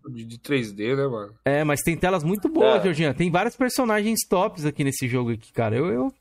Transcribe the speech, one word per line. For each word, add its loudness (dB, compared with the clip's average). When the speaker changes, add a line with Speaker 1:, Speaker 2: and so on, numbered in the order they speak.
Speaker 1:
de, -12
de -14
três -2
D, -2
né, 0
mano? -6
Speaker 2:
É, 2
mas 0
tem 0
telas 0
muito 0
boas, 4
Speaker 3:
É. -2
Speaker 2:
Georgian. 2
Tem 0
vários 0
personagens 0
tops 0
aqui -2
nesse -2
jogo 0
aqui, -12
cara. 0
Eu, 0
eu, -2